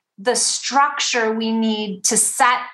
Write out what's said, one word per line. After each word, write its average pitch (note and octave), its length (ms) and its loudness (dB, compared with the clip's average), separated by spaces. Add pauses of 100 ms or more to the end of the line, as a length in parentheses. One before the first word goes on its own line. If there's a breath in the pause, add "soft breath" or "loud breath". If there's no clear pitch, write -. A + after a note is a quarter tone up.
(200)
the A3+ 160 0
structure B3 960 0
we A3 200 -2
need G#3+ 520 -2
to A3+ 120 0
set B3 460 2 (120)